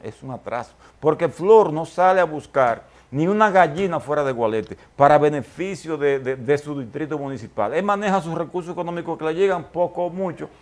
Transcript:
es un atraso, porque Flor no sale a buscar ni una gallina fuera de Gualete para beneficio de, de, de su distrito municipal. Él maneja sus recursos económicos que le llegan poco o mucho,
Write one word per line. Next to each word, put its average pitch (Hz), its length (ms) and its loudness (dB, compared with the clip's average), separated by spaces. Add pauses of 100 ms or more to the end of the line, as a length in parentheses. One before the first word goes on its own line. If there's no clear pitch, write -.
es 107 200 -14
un 131 80 -14
atraso, 117 420 -10 (260)
porque 156 300 2
Flor 185 440 6
no 160 120 -4
sale 185 360 4
a 175 40 4
buscar 139 600 0 (260)
ni 151 180 0
una 214 220 4
gallina 175 500 2
fuera 147 240 -2
de 135 80 0
Gualete 110 440 -2 (200)
para 143 220 6
beneficio 151 800 -2
de, 139 220 0
de, 131 180 -4
de 131 220 0
su 143 200 -8
distrito 143 400 -8
municipal. 117 560 -6
Él 175 100 0
maneja 202 360 0
sus 165 140 -6
recursos 170 380 -6
económicos 170 460 -6
que 156 60 -6
le 160 100 -2
llegan 180 300 0
poco 175 420 -4
o 175 40 -8
mucho, 175 380 -8 (140)